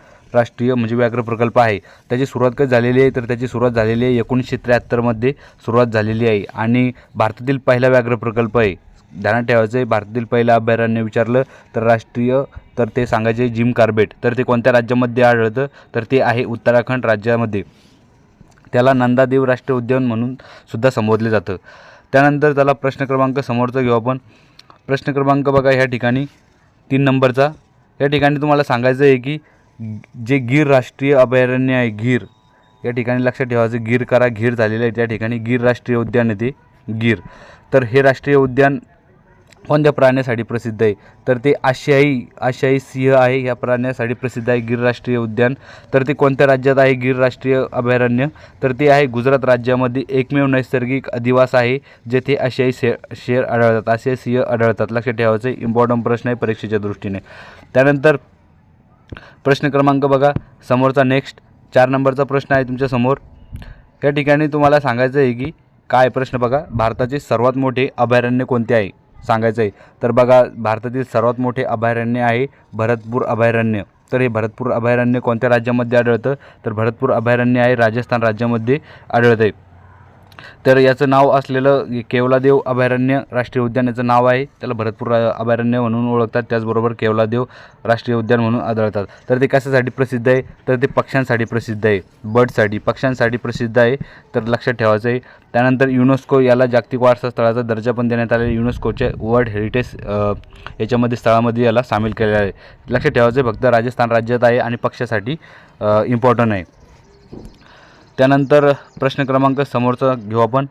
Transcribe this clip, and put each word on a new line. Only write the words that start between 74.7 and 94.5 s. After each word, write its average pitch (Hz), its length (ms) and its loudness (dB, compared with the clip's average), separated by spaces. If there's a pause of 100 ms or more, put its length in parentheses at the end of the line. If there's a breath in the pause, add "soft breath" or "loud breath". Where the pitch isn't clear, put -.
अभयारण्य 120 480 0
कोणत्या 117 300 -2
राज्यामध्ये 120 480 0
आढळतं? 120 360 0 (320 loud breath)
तर 117 60 -6
भरतपूर 117 400 -2
अभयारण्य 120 480 0
आहे 123 140 2
राजस्थान 117 480 -2
राज्यामध्ये 117 560 -2 (320 loud breath)
आढळतं 117 320 4
आहे. - 300 -4 (920 loud breath)
तर 131 100 6
याचं 131 340 2
नाव 135 200 4
असलेलं 135 540 0 (260)
केवलादेव 131 560 2
अभयारण्य 127 540 0 (120)
राष्ट्रीय 123 320 -2
उद्यान 123 240 -2
याचं 123 180 -4
नाव 123 180 2
आहे, 127 200 2
त्याला 123 300 -10
भरतपूर 113 380 -4
अ-, 117 240 2
अभयारण्य 117 440 -2
म्हणून 117 280 -2
ओळखतात. 117 420 -2
त्याचबरोबर 113 420 -2
केवलादेव 110 520 -2 (400 loud breath)
राष्ट्रीय 117 320 -2
उद्यान 117 240 0
म्हणून 117 200 0
आढळतात. 107 460 -4 (220 loud breath)
तर 127 120 0
ते 135 60 0
कशासाठी 131 440 0
प्रसिद्ध 123 380 -4
आहे? 127 140 2
तर - 340 -4
ते 120 100 -2
पक्ष्यांसाठी 123 580 -2
प्रसिद्ध 110 420 -4
आहे, 104 140 2 (240)
बर्डसाठी, 110 540 0
पक्ष्यांसाठी 120 580 -2
प्रसिद्ध 117 420 -4
आहे. 123 180 4 (380 loud breath)
तर 120 80 -2
लक्षात 117 320 -2